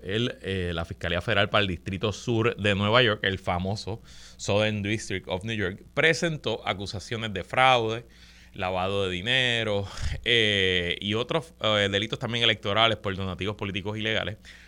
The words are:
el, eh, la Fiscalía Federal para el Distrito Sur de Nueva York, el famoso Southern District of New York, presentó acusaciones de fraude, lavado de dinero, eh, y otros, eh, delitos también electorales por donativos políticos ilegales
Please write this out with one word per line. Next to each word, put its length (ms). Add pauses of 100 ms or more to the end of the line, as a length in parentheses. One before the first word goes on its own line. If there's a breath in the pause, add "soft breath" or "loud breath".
el, 380
eh, 300
la 120
Fiscalía 360
Federal 300
para 120
el 60
Distrito 440
Sur 440
de 200
Nueva 260
York, 220
el 160
famoso 600 (360 loud breath)
Southern 460
District 460
of 140
New 140
York, 260 (100)
presentó 760
acusaciones 680
de 80
fraude, 640 (480 loud breath)
lavado 500
de 60
dinero, 760 (380 loud breath)
eh, 760
y 140
otros, 460
eh, 300
delitos 300
también 240
electorales 540
por 180
donativos 400
políticos 420
ilegales 400 (300 loud breath)